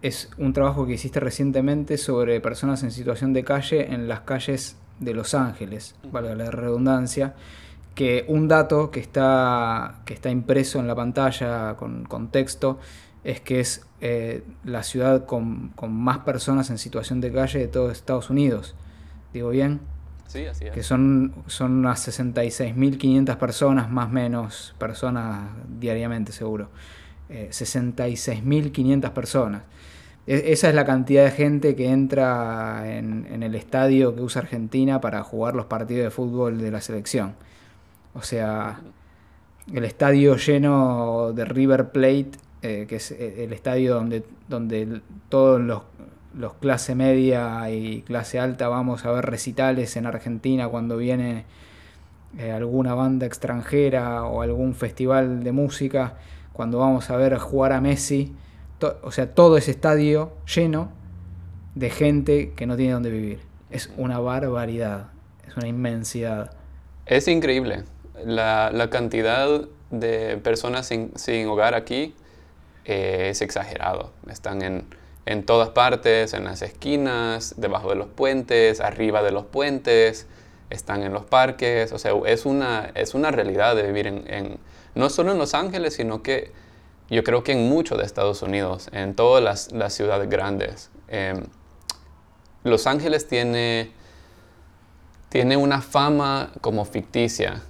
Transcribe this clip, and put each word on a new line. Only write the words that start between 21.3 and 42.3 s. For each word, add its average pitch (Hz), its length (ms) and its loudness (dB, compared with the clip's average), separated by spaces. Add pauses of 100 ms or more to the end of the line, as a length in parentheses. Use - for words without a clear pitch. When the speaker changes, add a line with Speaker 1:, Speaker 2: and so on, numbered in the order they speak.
Speaker 1:
son 127 260 -2
unas 127 280 2
sesenta 123 440 -2
y 117 60 -2
seis 117 240 -4
mil 135 240 2
quinientas 131 380 4
personas, 127 540 2
más 123 180 0
o - 20 -6
menos, 120 680 -4
personas 113 720 -6 (280)
diariamente, 117 540 -4
seguro. 107 380 -6 (580)
Eh, 110 220 -12
sesenta 123 580 -4
y 117 80 -4
seis 110 260 -6
mil 147 300 2
quinientas 135 400 2
personas. 113 500 -2 (640)
E-, 147 260 2
esa 170 160 4
es 151 60 6
la 147 100 6
cantidad 135 400 6
de 135 60 6
gente 147 460 2
que 127 140 0
entra 117 1080 0
en, 110 320 -6
en 113 120 -6
el 110 120 -4
estadio 131 600 4
que 120 60 -8
usa 120 220 -4
Argentina 131 580 0
para 107 220 -4
jugar 113 320 -4
los 117 120 -4
partidos 117 380 -2
de 110 60 -2
fútbol 120 480 -2
de 110 120 -4
la 107 100 -4
selección. 107 560 -4 (760)
O 123 100 -14
sea, 110 580 -4 (880)
Speaker 2:
Ujú. 156 100 -8
Speaker 1:
el 117 60 -2
estadio 139 520 6
lleno 123 960 2
de 117 140 -4
River 131 440 4
Plate, 139 420 2 (300)